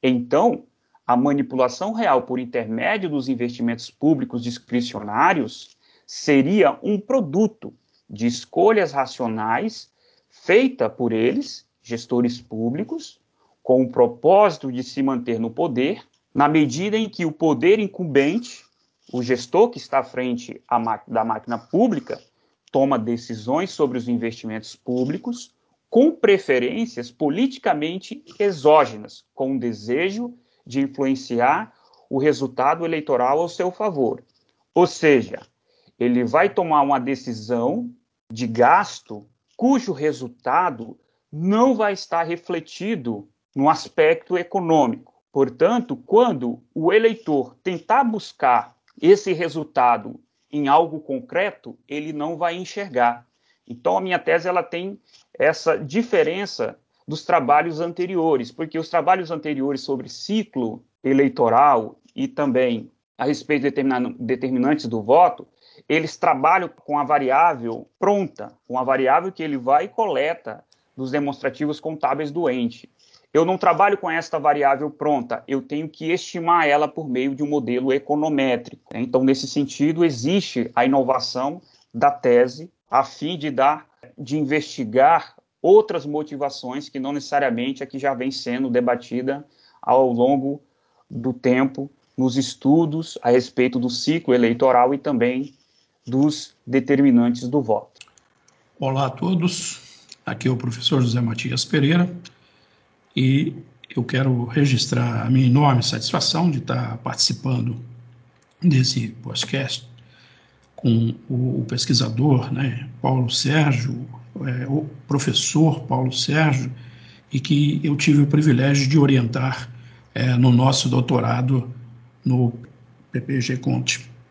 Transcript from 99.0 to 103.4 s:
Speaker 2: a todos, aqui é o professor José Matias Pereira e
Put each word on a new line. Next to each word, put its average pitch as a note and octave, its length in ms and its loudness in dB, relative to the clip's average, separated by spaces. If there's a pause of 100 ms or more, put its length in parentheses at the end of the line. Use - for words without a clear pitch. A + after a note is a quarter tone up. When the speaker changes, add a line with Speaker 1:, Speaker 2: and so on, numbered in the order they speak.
Speaker 2:
a - 20 -2
todos, - 960 -6 (180)
aqui A#2+ 240 -6
é C3 40 2
o B2 60 -2
professor B2+ 440 -2
José A#2+ 180 0
Matias A#2 460 -4
Pereira D#3+ 500 2 (1000)
e C3+ 400 2 (400)